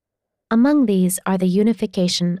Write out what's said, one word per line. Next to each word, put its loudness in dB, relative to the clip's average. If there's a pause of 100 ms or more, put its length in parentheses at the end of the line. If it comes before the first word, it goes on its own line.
(480)
Among 2
these 0
are 0
the -2
unification -2